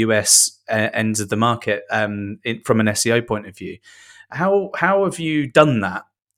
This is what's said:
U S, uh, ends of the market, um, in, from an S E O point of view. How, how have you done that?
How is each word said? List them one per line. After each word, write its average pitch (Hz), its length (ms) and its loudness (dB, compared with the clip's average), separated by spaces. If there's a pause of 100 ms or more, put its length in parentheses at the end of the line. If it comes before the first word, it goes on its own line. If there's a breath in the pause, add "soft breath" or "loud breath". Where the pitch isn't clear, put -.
U 110 60 2
S, - 560 2
uh, 110 260 0
ends 110 260 -2
of 101 100 -6
the 107 80 0
market, 113 540 0
um, 104 520 -4
in, 113 180 -6
from 110 180 0
an 110 80 4
S 104 180 -2
E 117 60 0
O 117 100 2
point 107 260 -6
of 95 80 -20
view. 92 220 -14 (520 loud breath)
How, 190 460 -2
how 196 300 2
have 175 140 -4
you 151 320 -2
done 147 300 6
that? 95 240 -6 (320)